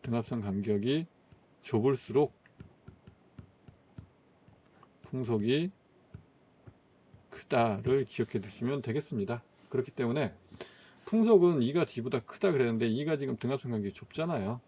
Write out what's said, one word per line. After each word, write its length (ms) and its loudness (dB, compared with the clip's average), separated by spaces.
등압선 400 -4
간격이 640 0
좁을수록 720 2
풍속이 680 0
크다를 760 0
기억해 340 -4
두시면 400 -4
되겠습니다. 640 -4
그렇기 220 -2
때문에 420 -2
풍속은 560 6
이가 240 2
D보다 360 -4
크다 320 -2
그랬는데, 360 2
이가 300 0
지금 180 -4
등압선 340 -4
간격이 220 -4
좁잖아요. 760 -4